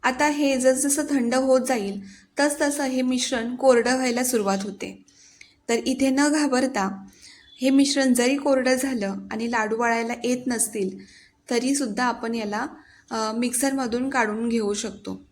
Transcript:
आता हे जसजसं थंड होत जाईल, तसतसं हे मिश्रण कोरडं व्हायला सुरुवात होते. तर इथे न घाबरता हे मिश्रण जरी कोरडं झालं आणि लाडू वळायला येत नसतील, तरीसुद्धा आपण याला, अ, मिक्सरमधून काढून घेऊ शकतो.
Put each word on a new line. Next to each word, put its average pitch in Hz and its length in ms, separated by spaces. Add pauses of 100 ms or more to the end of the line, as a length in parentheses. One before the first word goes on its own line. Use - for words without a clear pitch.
आता 254 240
हे 285 320
जसजसं 277 500
थंड 247 260
होत 262 320
जाईल, 202 340 (380)
तसतसं 294 440
हे 262 180
मिश्रण 247 540
कोरडं 247 400
व्हायला 254 280
सुरुवात 208 400
होते. 190 420 (640)
तर 233 40
इथे 262 360
न 262 60
घाबरता 262 920 (560)
हे 254 80
मिश्रण 269 440
जरी 247 240
कोरडं 262 380
झालं 240 400 (160)
आणि 226 200
लाडू 220 260
वळायला 233 360 (100)
येत 247 240
नसतील, 208 520 (500)
तरीसुद्धा 247 540
आपण 233 320
याला, 214 300 (460)
अ, 220 200
मिक्सरमधून 247 760
काढून 233 400
घेऊ 214 240
शकतो. - 580